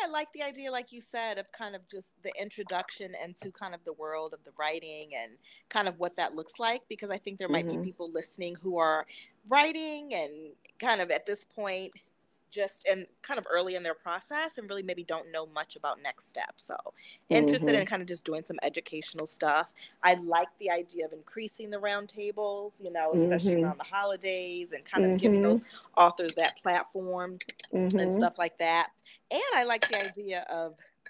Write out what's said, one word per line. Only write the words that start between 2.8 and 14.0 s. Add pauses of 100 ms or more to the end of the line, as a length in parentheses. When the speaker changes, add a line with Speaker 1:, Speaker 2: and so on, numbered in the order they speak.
Speaker 1:
into
kind
of
the
world
of
the
writing (100)
and (360)
kind
of
what
that
looks
like,
because
I
think
there
might
be
Speaker 2:
Mm-hmm.
Speaker 1:
people
listening
who
are (420)
writing
and (260)
kind
of
at
this
point (580)
just
in, (160)
kind
of
early
in
their
process